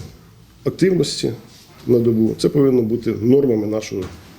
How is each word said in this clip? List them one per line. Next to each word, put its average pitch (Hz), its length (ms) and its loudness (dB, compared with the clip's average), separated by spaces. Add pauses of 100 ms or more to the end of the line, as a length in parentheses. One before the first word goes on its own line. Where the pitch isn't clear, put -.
(640)
активності 156 680 0 (560)
на 120 120 4
добу — 113 400 2
це - 100 2
повинно 135 320 2
бути 113 300 -2 (100)
нормами 120 460 2
нашого 107 360 -6 (360)